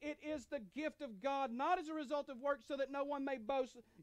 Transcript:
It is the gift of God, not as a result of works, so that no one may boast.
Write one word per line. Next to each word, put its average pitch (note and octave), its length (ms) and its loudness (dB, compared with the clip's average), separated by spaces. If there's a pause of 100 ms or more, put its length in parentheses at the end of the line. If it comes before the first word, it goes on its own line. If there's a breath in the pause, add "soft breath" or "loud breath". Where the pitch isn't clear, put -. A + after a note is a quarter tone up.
It G3 220 -6
is D4+ 240 -6
the C#4+ 140 2 (120)
gift D4+ 280 -2
of A3 200 -8
God, C4+ 300 2
not D4 260 4
as D#4 120 -2
a D#4+ 40 -4
result D4 360 -2
of B3+ 100 -10
works, C#4+ 260 0
so D4 100 -4
that C4+ 140 0
no C#4 140 0
one C#4+ 200 -2
may C4+ 140 -2
boast. B3+ 400 0 (260 loud breath)